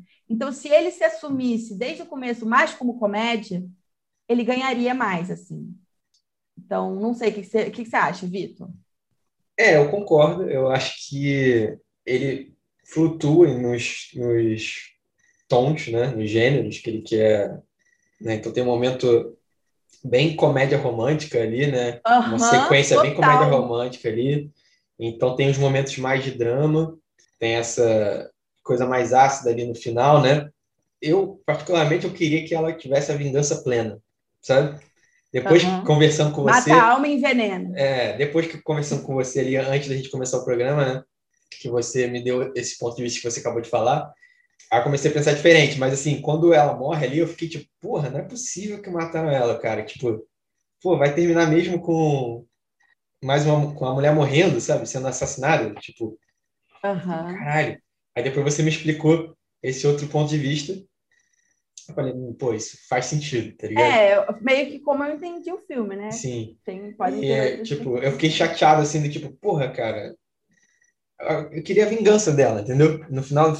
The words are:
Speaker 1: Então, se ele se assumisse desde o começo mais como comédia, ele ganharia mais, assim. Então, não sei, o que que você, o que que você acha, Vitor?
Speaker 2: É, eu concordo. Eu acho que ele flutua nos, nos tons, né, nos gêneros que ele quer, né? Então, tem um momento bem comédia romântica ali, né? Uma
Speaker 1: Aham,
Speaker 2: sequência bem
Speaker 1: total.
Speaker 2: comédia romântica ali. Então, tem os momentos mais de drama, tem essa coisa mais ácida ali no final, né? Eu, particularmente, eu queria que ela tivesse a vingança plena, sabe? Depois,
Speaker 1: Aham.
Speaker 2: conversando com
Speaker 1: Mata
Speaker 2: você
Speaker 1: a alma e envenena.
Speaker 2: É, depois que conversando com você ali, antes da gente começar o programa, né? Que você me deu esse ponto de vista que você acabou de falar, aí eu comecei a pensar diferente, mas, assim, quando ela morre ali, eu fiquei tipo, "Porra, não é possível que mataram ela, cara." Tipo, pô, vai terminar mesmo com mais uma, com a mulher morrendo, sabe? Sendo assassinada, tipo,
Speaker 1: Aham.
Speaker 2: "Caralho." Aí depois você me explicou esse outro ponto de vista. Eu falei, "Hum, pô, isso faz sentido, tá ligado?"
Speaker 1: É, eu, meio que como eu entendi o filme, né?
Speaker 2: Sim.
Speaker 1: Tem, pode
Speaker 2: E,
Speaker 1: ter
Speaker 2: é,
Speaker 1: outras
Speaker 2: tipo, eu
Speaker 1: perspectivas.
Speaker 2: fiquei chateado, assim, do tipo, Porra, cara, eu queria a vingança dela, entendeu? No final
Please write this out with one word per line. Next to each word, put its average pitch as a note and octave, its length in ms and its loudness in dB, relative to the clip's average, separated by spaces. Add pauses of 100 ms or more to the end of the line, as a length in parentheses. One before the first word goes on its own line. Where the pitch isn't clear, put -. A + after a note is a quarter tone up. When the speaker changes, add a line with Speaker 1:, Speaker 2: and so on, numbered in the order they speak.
(280)
Speaker 1:
Então, C4 240 -4
se C#4+ 160 -12
ele E4+ 220 4
se F4 140 -6
assumisse B3+ 720 -2
desde C#4+ 260 -8
o E4 40 -16
começo A#3+ 400 -8
mais C4 280 2
como A#3+ 240 -6
comédia, G#3 640 -4 (640)
ele A#3+ 160 0
ganharia B3 500 -2
mais, F#3 360 -2
assim. E3 440 -12 (800)
Então, F#3+ 380 -6
não G#3+ 200 -4
sei, A#3 160 -4
o - 40 -10
que G#3 80 -10
que F#3 60 -16
você, A3 140 -2
o - 100 -6
que A#3+ 120 -12
que A3+ 60 -16
você - 60 -4
acha, F3+ 300 -2
Vitor? F3+ 440 -10 (880)
Speaker 2:
É, G#3 180 6
eu D3 140 4
concordo. F3 580 2
Eu C3 220 0
acho - 380 -4
que C3+ 680 2 (280)
ele B2+ 480 -4 (320)
flutua D#3+ 720 4
nos, A#2+ 580 -4
nos A2+ 760 -2 (580)
tons, C3+ 400 2
né, A#2 200 0
nos A2 220 -4
gêneros A2+ 480 2
que - 120 -8
ele G#2+ 120 -6
quer, G#2+ 580 2 (600)
né? A2 140 -4
Então, G#2+ 180 -8
tem B2 100 -2
um B2 40 0
momento B2 720 0 (680)
bem C3+ 320 2
comédia C#3 420 2
romântica B2+ 640 -2
ali, A2+ 260 -2
né? B2 340 -2 (240)
Uma A3+ 120 -2
Speaker 1:
Aham, - 20 0
Speaker 2:
sequência - 640 4
bem - 140 2
Speaker 1:
total. B3+ 260 4
Speaker 2:
comédia C4 60 4
romântica A#2+ 640 0
ali. C#3 420 -2 (480)
Então, A#2 380 -2
tem C3+ 140 2
os C3+ 80 0
momentos C3+ 400 0
mais C3 260 -2
de C3+ 80 -6
drama, D3 640 0 (420)
tem A2+ 180 -2
essa A2+ 760 0 (320)
coisa B2+ 240 0
mais B2 260 0
ácida B2 380 4
ali A#2 160 -2
no A#2+ 80 -6
final, B2+ 480 4
né? D3 260 2 (520)
Eu, F3 440 -2
particularmente, E3 640 0
eu F3 60 -4
queria D#3 340 0
que E3 80 -2
ela D#3+ 180 -2
tivesse C#3 400 -2
a D3 40 -2
vingança C#3+ 460 -2
plena, A2+ 360 -2 (420)
sabe? D3 400 2 (520)
Depois, F3 320 4
Speaker 1:
Aham. F#3 200 -2
Speaker 2:
conversando D3+ 500 4
com D3 100 -4
Speaker 1:
Mata - 180 6
Speaker 2:
você - 100 0
Speaker 1:
a A#3 180 8
alma C4+ 180 2
e D4 60 0
envenena. G#3+ 640 -2
Speaker 2:
É, B2+ 400 0
depois D3 300 0
que - 160 -12
conversando D3 400 -4
com C#3 120 -6
você C3 260 -2
ali, C3 160 0
antes C3+ 320 -2
da C3+ 80 -4
gente C3 140 -8
começar B2+ 280 -4
o B2 60 -6
programa, C3 400 0 (100)
né? B2+ 80 -8 (580)
Que - 100 -8
você A#2+ 360 0
me B2 160 -6
deu B2+ 320 -2
esse A#2+ 240 -8
ponto A#2+ 180 -6
de C3 60 -8
vista A#2 180 -6
que A#2+ 100 -6
você A2+ 100 -8
acabou A#2 220 -4
de - 80 -12
falar, A#2+ 420 0 (580)
aí A2+ 100 4
eu A#2+ 40 0
comecei C#3+ 260 2
a D3+ 40 -4
pensar D3 200 2
diferente, D3+ 440 6
mas, C3 160 0
assim, C#3 260 -2
quando E3 340 4
ela D3 220 6
morre D3 300 -4
ali, C#3 120 -2
eu E3 100 0
fiquei E3 200 -10
tipo, - 180 -12 (140)
"Porra, F3 300 -4
não C#3 100 -6
é - 20 -8
possível G#3 600 -10
que G3 80 -14
mataram E3 400 -4
ela, B2 280 0
cara." A2 260 -4
Tipo, A2 380 -6 (600)
pô, F3 160 2
vai C#3+ 160 2
terminar E3+ 360 2
mesmo F3 300 2
com C#3 640 -2 (760)
mais C#3+ 240 0
uma, D3 280 0
com C3 120 -6
a B2+ 80 -2
mulher C#3+ 200 2
morrendo, D3 460 2
sabe? - 280 -2
Sendo C3 200 -6
assassinada, B2+ 680 -2
tipo, - 420 -14 (640)
Speaker 1:
Aham. F3 540 -6
Speaker 2:
"Caralho." D3 440 -4 (320)
Aí A#2+ 80 -4
depois C3+ 220 -2
você D3 180 0
me D#3 80 2
explicou D#3 640 0 (260)
esse C3 240 -4
outro C#3+ 220 0
ponto D3+ 220 -2
de D3+ 80 -2
vista. D3 340 -4 (1160)
Eu D#3 60 -20
falei, C3 180 -4
"Hum, B2+ 220 -10
pô, B2 200 -4
isso - 220 -10 (120)
faz B2+ 180 -2
sentido, A#2+ 500 -4
tá G#2+ 100 -12
ligado?" A#3+ 240 4
Speaker 1:
É, A#3 260 6
eu, - 80 2 (160)
meio C4 300 0
que D4 100 -14
como C#4 240 -2
eu D4 100 -6
entendi E4+ 380 -12
o F#4 140 -10
filme, G#3+ 300 -8
né? G#3 140 -10
Speaker 2:
Sim. A#2+ 540 -10
Speaker 1:
Tem, G3+ 280 -12
pode - 240 -4
Speaker 2:
E, - 40 -6
Speaker 1:
ter C3+ 80 -2
Speaker 2:
é, C3+ 220 0
Speaker 1:
outras A#2 180 -8
Speaker 2:
tipo, C#3+ 140 -6
eu - 20 -10
Speaker 1:
perspectivas. C3 300 -2
Speaker 2:
fiquei D#3 160 0
chateado, D#3 520 4
assim, D3+ 200 -2
do D3 80 -2
tipo, C#3 220 -10
Porra, D3+ 400 -4
cara, A2 420 -8 (1400)
eu D#3+ 100 -10
queria G#3 240 2
a - 20 -2
vingança G#3 440 4
dela, A#2+ 300 4
entendeu? D3 480 2
No C3 120 -6
final D3+ 380 2